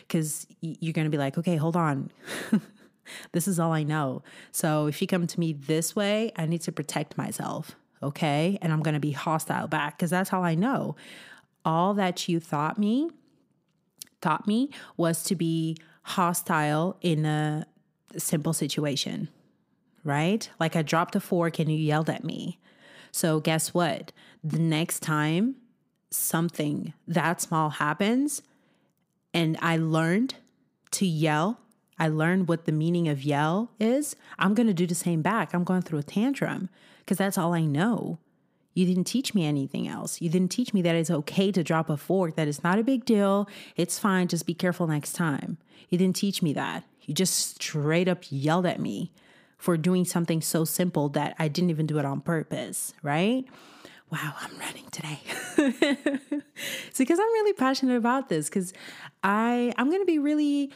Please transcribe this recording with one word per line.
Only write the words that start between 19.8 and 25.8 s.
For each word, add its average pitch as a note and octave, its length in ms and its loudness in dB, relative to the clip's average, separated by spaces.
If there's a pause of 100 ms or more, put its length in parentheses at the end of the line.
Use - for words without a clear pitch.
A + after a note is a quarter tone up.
right? D#3+ 540 0
Like, E3 180 0
I E3 60 2
dropped E3 340 0
a G3 40 0
fork E3+ 380 0
and D#3 120 0
you D#3 80 0
yelled D#3 320 2
at - 140 -6
me. - 340 -8 (540)
So D#3 280 2
guess D#3+ 340 0
what? F3 380 0 (300)
The D#3 160 -2
next D#3+ 420 0
time D#3+ 560 2 (540)